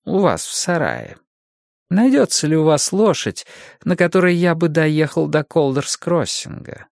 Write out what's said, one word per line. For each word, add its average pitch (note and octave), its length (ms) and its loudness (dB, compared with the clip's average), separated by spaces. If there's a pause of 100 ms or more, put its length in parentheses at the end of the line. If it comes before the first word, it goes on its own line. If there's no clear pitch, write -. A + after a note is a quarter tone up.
у - 140 -2
вас D3 260 0
в - 80 -12
сарае. F#2 640 -4 (720)
Найдется A#3+ 560 2
ли D#3 100 2
у D#3 80 2
вас D3+ 300 2
лошадь, F#3+ 540 0 (360)
на F3 120 0
которой F3 400 2
я F3 180 2
бы E3 160 0
доехал D#3 580 0
до D#3 140 0
Колдерс-Кроссинга? - 1500 -4